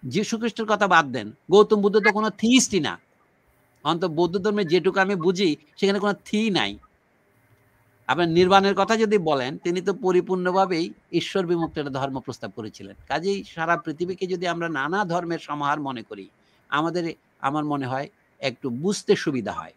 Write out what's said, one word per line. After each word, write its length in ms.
যীশু 340
খ্রিস্টের 280
কথা 220
বাদ 180
দেন, 260
গৌতম 300
বুদ্ধ 180
তো 140
কোনো 180
থিইস্টই 500
না, 180
অন্তত 240
বৌদ্ধ 300
ধর্মে 260
যেটুকু 360
আমি 140
বুঝি, 420
সেখানে 220
কোনো 160
থি 260
নাই। 280
আপনার 220
নির্বাণের 460
কথা 220
যদি 220
বলেন, 400
তিনি 220
তো 140
পরিপূর্ণভাবেই 1000
ঈশ্বর 340
বিমুক্ত 320
একটা 120
ধর্ম 300
প্রস্তাব 360
করেছিলেন। 400
কাজেই 360
সারা 320
পৃথিবীকে 500
যদি 200
আমরা 220
নানা 360
ধর্মের 340
সমাহার 420
মনে 220
করি, 260
আমাদের, 460
আমার 240
মনে 220
হয়, 220
একটু 300
বুঝতে 460
সুবিধা 360
হয়। 240